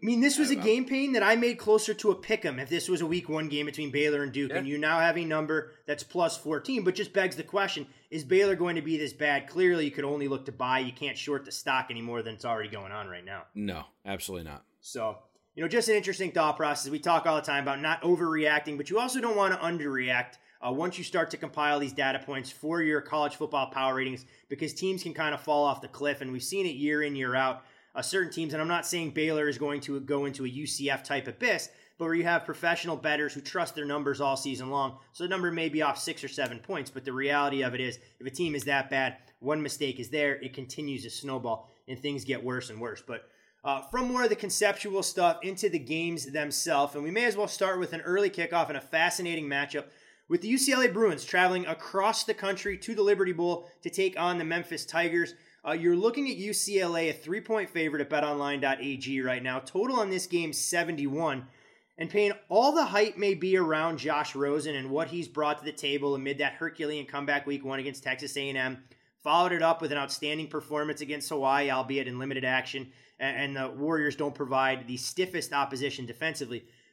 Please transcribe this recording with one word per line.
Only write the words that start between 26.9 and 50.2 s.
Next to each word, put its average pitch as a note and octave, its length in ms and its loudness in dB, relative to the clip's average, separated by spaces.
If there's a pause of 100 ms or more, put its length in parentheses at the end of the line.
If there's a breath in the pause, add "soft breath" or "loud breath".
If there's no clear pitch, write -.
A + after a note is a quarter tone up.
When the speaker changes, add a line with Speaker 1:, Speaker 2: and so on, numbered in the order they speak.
Speaker 1:
in, C#3+ 120 -2
year C3 200 -2
out. C3 280 2 (300 soft breath)
Uh, C3 80 -4
certain F#3 300 0
teams, D#3+ 220 -4
and D#3 80 -2
I'm D#3+ 60 0
not E3+ 200 0
saying E3 240 -2
Baylor D#3 360 2
is C3 120 -2
going C#3+ 220 -2
to C#3 180 -6
go C#3 260 -2
into C3+ 200 -6
a B2+ 40 -2
U C3+ 160 -8
C C#3 240 -4
F C3+ 140 0
type C3+ 240 -4
abyss, F#3 420 0 (300 soft breath)
but E3+ 60 -2
where E3 100 2
you E3+ 80 2
have E3+ 200 4
professional E3+ 520 0
bettors D3 400 0
who C#3 60 -8
trust E3+ 340 -4
their D3+ 100 -4
numbers C#3+ 340 0
all C3+ 160 2
season C3 360 -6
long, C3+ 260 0 (160 loud breath)
so - 100 -8
the F3 60 -4
number F3+ 220 0
may E3 180 -2
be D3+ 140 0
off C3+ 160 2
six - 240 -6
or C#3+ 40 -8
seven B2+ 300 -4
points, D3 320 -6
but C3 160 -12
the C3+ 80 -4
reality C#3 480 2
of B2 140 -2
it B2 60 -4
is, B2 180 -6 (200 soft breath)
if B2 60 -16
a C3 60 -6
team D#3+ 240 -2
is C#3 80 -4
that C#3 260 2
bad, C3 280 0 (220 loud breath)
one D3+ 220 0
mistake C3+ 380 -4
is A#2+ 100 -8
there, C#3+ 280 2
it C3 180 -10
continues C3+ 480 -8
to A2+ 80 -10
snowball, B2 580 -6 (180 loud breath)
and B2+ 120 -10
things C#3 260 -4
get B2 180 -4
worse B2 280 -4
and A2 100 -10
worse. A2+ 240 -8
But, A#2 240 -12 (340 soft breath)
uh, C3+ 180 -2 (100)
from B3+ 160 -2
more B3 160 2
of A#3 60 4
the G#3 60 4
conceptual G3+ 680 0
stuff F3 400 4
into F#3+ 260 -2
the E3 100 0
games D#3+ 520 -4
themselves, C#3+ 640 2
and D3 80 -4
we D#3 80 -4
may A3+ 140 2
as G#3+ 120 2
well G#3 100 0
start F#3+ 320 0
with F3 140 -4
an D#3+ 80 -6
early F#3+ 300 2
kickoff E3+ 380 0
and D3 80 -4
a C3 40 -6
fascinating E3 640 0
matchup C#3+ 400 -2 (440 loud breath)